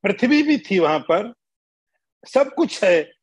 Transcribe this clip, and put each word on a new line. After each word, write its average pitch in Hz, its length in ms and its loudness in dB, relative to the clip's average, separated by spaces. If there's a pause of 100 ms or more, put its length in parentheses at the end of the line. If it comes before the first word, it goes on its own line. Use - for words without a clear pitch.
पृथ्वी 247 400 0
भी 294 160 0
थी 190 200 -2
वहां 156 220 2
पर, 202 340 -4 (920)
सब 269 280 -2
कुछ - 280 -2
है 170 280 2 (100)